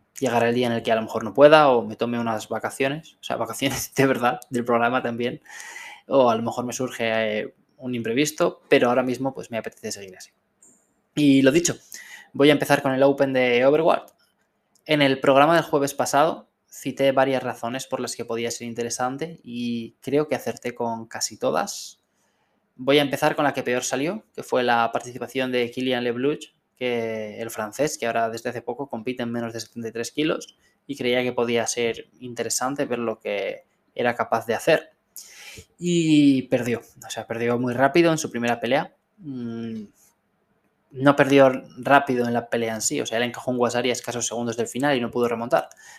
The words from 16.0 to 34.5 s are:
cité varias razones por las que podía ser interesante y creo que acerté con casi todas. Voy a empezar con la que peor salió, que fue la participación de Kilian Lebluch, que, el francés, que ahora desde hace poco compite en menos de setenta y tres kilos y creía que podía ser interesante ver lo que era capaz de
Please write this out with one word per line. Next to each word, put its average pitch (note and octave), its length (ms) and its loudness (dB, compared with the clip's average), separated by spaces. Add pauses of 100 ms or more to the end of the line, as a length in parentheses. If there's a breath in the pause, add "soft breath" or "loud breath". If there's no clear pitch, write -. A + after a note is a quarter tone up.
cité C#3 440 -2
varias C3 300 2
razones A#2+ 440 -6
por A#2+ 140 -6
las A#2+ 160 -8
que A#2 80 -8
podía A#2 260 -4
ser A#2+ 180 -10
interesante B2+ 720 -6
y A#2+ 580 -8
creo D3 280 0
que C3+ 60 -4
acerté A#2+ 400 -6
con A#2 320 -6
casi A2 300 -8
todas. D#3 640 -4 (800)
Voy C3+ 220 2
a D3 40 4
empezar D3 320 0
con D3+ 100 -2
la C#3 100 0
que C3 80 -6
peor B2 200 -2
salió, D#3 420 -6 (100)
que - 80 -14
fue B2+ 200 -2
la A#2+ 300 2
participación B2 580 -6
de A#2+ 200 0
Kilian B2+ 340 -2
Lebluch, B2+ 500 -4 (220)
que, A2+ 640 -6
el A2+ 100 -8
francés, A2+ 480 -6
que A#2+ 80 -4
ahora A2+ 240 0
desde A#2 200 -8
hace A#2 120 -8
poco B2+ 260 -8
compite B2 340 -8
en A#2 100 -6
menos A#2 200 -6
de A2+ 80 -10
setenta A2+ 280 -12
y A2 40 -14
tres A2+ 200 -8
kilos - 440 -4 (300 soft breath)
y C#3 100 -10
creía B2 260 0
que B2 100 -2
podía A#2 340 0
ser A#2 420 -4 (120)
interesante B2 640 -4
ver A#2+ 160 -4
lo A2+ 180 -4
que G2+ 460 -6 (300)
era A#2+ 200 0
capaz B2 320 -2
de A2+ 80 0